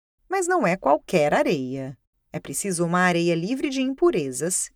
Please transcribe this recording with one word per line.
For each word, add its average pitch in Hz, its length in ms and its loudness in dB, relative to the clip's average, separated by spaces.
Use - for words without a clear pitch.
Mas 370 200 -2
não 349 180 2
é 170 100 2
qualquer 170 580 2
areia. 135 640 -2
É 156 60 -8
preciso 175 460 -4
uma 175 160 2
areia 170 340 2
livre 262 340 -2
de 262 120 -2
impurezas 190 960 0